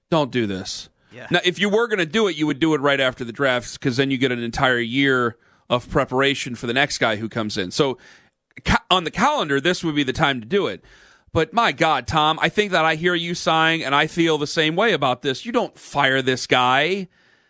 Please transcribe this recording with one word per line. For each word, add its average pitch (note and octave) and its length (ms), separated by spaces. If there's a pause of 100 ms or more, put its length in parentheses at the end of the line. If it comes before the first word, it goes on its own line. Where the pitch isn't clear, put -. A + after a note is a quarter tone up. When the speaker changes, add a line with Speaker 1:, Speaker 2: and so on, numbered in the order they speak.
(120)
Speaker 1:
Don't D3 200
do A#2+ 160
this. G2 420 (240)
Speaker 2:
Yeah. A#2+ 180
Speaker 1:
Now, F3 140
if F3 140
you G#3 100
were A3+ 200
gonna F#3+ 180
do G#3 220
it, D#3+ 80
you D3+ 100
would C#3+ 140
do D#3+ 120
it D3 80
right C#3 200
after B2+ 240
the A#2 80
draft, B2 480
'cause B2+ 180
then C3+ 120
you C3+ 60
get B2+ 160
an A#2+ 100
entire B2 360
year B2 580 (320)
of A#2+ 220
preparation C3 640
for A#2+ 120
the A#2 60
next C#3 260
guy A2+ 180
who A2 120
comes G#2+ 300
in. F2+ 120
So C3+ 280 (640)
ca-, - 300
on F3+ 140
the D3+ 60
calendar, F#3+ 500
this E3+ 240
would D#3 100
be C#3+ 100
the B2+ 80
time C#3 280
to G#2+ 60
do E3+ 200
it. F#2+ 180 (480)
But D#3+ 200
my G#3+ 200
God, C#3 340
Tom, D#3 360
I D#3+ 60
think G3+ 240
that D#3+ 120
I D#3+ 120
hear F3 180
you E3+ 200
sighing, D#3+ 500
and C3+ 100
I D3+ 140
feel E3 280
the C#3+ 120
same D#3+ 260
way G#3+ 180
about C#3 300
this. C3+ 240
You A#3 60
don't A3+ 260
fire C3+ 440
this B2+ 240
guy. C#3+ 640 (420)